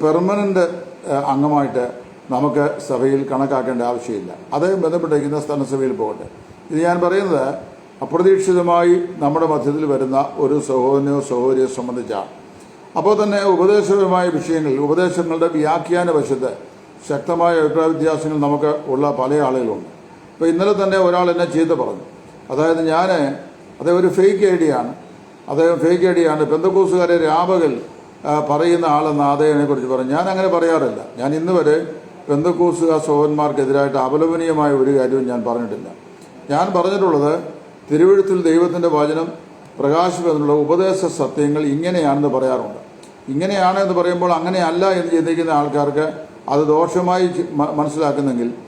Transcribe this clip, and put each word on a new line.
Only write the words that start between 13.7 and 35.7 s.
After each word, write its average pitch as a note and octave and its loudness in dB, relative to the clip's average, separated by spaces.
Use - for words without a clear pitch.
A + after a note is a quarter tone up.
വിഷയങ്ങളിൽ D#3 -2
ഉപദേശങ്ങളുടെ E3 0
വ്യാഖ്യാന E3+ 0
വശത്ത് C3 -2
ശക്തമായ E3+ 0
അഭിപ്രായ D#3 2
വ്യത്യാസങ്ങൾ D3+ -2
നമുക്ക് D3 0
ഉള്ള C#3 0
പല C3 -2
ആളുകളുണ്ട്. B2 -2
ഇപ്പോൾ E3 -2
ഇന്നലെ G3 2
തന്നെ F#3+ 2
ഒരാൾ F3+ 2
എന്നെ E3+ 0
ചീത്ത D#3+ 2
പറഞ്ഞു. G#2 -6
അതായത് D#3+ 0
ഞാൻ, F3+ 2
അദ്ദേഹം F3 2
ഒരു F3+ 4
ഫേക്ക് G3 4
ഐ F3+ 2
ഡി D#3+ 2
ആണ്, A#2+ -4
അദ്ദേഹം E3 2
ഫേക്ക് E3+ 2
ഐ - 0
ഡി E3+ 2
ആണ്, D3+ 0
പെന്തക്കോസുകാരെ F3 2
രാപകൽ, E3+ 2
ആ, D3 -2
പറയുന്ന E3 2
ആളെന്ന് D3 2
അദ്ദേഹത്തിനെക്കുറിച്ച് C#3+ 2
പറഞ്ഞു. C3 -2
ഞാൻ F3 0
അങ്ങനെ F#3+ 0
പറയാറില്ല. D#3+ 0
ഞാൻ C3 -2
ഇന്ന് E3 -2
വരെ D3+ 4
പെന്തക്കോസുകാർ E3 2
സഹോദരന്മാർക്കെതിരായിട്ട് C#3+ 0
അപലപനീയമായ D#3 0
ഒരു C3+ 2
കാര്യവും C3 0
ഞാൻ B2 -4
പറഞ്ഞിട്ടില്ല. A#2 -6